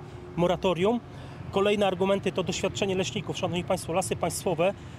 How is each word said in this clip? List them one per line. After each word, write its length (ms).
moratorium. 640
Kolejne 340
argumenty 460
to 100
doświadczenie 520
leśników. 440
Szanowni 260
Państwo, 280
Lasy 240
Państwowe, 520